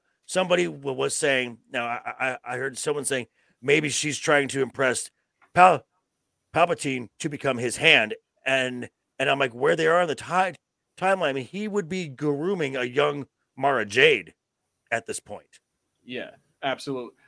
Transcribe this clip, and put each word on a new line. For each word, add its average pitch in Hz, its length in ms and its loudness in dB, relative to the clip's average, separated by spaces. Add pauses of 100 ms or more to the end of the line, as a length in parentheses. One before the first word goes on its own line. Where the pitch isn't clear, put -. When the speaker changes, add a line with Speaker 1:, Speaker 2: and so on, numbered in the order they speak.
(260)
Speaker 1:
somebody 180 380 2
w-, 143 300 -6
was 135 200 -2
saying, 127 440 0 (120)
now, 123 160 -4
I, 117 140 -6 (180)
I, 127 260 -4
I 123 120 -8
heard 127 220 -6
someone 147 260 -4
saying, 127 220 -4 (340)
maybe 147 280 2
she's 143 300 -4
trying 143 300 2
to 135 140 -2
impress 127 480 -2 (440)
Pal-, 175 300 8 (720)
Palpatine 147 540 -2 (120)
to 165 80 -6
become 139 300 -4
his 117 180 -4
hand. 123 380 4 (320)
And, 127 420 -2 (300)
and 135 120 0
I'm 139 80 2
like, 131 160 0
where 147 220 2
they 160 100 0
are 165 140 4
on 175 80 0
the 139 60 -2
ti-, 180 420 -2 (420)
timeline, 185 300 2
I 135 60 0
mean, 131 120 -4
he 208 220 -8
would 196 200 -4
be 180 200 -6
grooming 147 680 -2
a 127 100 -2
young 143 420 0 (300)
Mara 131 300 2
Jade 113 480 4 (560)
at 117 160 -2
this 107 140 -8
point. - 400 -20 (440)
Speaker 2:
Yeah, 120 260 -10 (340)
absolutely. 131 480 -6 (160)